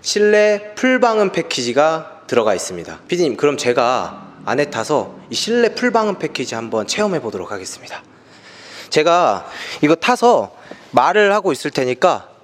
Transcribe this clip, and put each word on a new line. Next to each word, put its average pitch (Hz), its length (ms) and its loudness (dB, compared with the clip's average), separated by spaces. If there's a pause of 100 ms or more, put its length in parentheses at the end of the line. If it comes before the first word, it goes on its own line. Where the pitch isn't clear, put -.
실내 208 720 2
풀방음 226 560 2
패키지가 151 960 -2
들어가 110 260 2
있습니다. 85 540 -8
피디님, 165 300 0
그럼 147 200 0
제가 120 760 -2 (120)
안에 143 240 -2
타서 113 480 -4 (120)
이 117 60 -8
실내 226 380 0
풀방음 220 460 -2
패키지 131 360 -8
한번 113 300 -4
체험해 196 360 -2
보도록 101 320 -8
하겠습니다. - 500 -14 (880)
제가 156 600 2 (320)
이거 151 140 4
타서 233 600 2 (360)
말을 190 420 4
하고 196 200 0
있을 135 180 -4
테니까 127 580 0 (140)